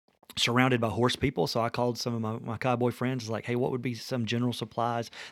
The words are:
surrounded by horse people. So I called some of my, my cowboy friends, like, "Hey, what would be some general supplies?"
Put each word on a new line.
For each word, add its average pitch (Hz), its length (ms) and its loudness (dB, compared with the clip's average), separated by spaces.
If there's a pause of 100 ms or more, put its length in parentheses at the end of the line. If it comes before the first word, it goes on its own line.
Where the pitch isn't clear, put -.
(360)
surrounded 127 440 4
by 113 80 2
horse 113 280 2
people. 147 300 2
So 123 140 0
I 117 80 2
called 120 300 0
some 120 160 -2
of 113 60 -2
my, 113 180 -4
my 120 180 -6
cowboy 123 340 2
friends, 123 400 -2
like, 107 140 -4
"Hey, 120 120 -2
what 120 140 0
would 123 120 -4
be 123 120 -4
some 117 320 -4
general 120 260 0
supplies?" 117 580 -2 (220)